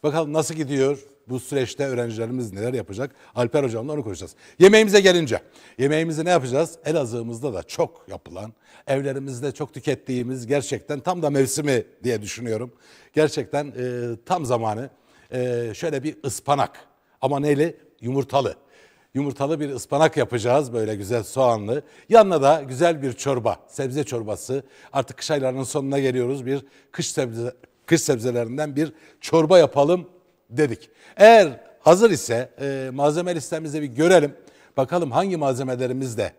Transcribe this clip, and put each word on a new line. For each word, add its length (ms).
Bakalım 300
nasıl 220
gidiyor? 520
Bu 100
süreçte 460
öğrencilerimiz 680
neler 200
yapacak? 380
Alper 280
hocamla 300
onu 100
konuşacağız. 320
Yemeğimize 420
gelince, 380
yemeğimizi 480
ne 40
yapacağız? 560
Elazığ'ımızda 680
da 100
çok 440
yapılan, 460
evlerimizde 640
çok 220
tükettiğimiz, 760
gerçekten 520
tam 220
da 80
mevsimi 560
diye 180
düşünüyorum. 520
Gerçekten, 520
e, 500
tam 200
zamanı. 440
E, 420
şöyle 300
bir 220
ıspanak 600
ama 180
neyli? 380
Yumurtalı. 540
Yumurtalı 460
bir 100
ıspanak 480
yapacağız, 560
böyle 220
güzel 280
soğanlı. 600
Yanına 320
da 260
güzel 340
bir 120
çorba, 540
sebze 360
çorbası. 600
Artık 240
kış 140
aylarının 320
sonuna 360
geliyoruz. 460
Bir 200
kış 200
sebze, 420
kış 160
sebzelerinden 760
bir 180
çorba 360
yapalım 520
dedik. 400
Eğer 460
hazır 320
ise, 380
e, 340
malzeme 420
listemizde 460
bir 60
görelim. 480
Bakalım 340
hangi 260
malzemelerimizle 1000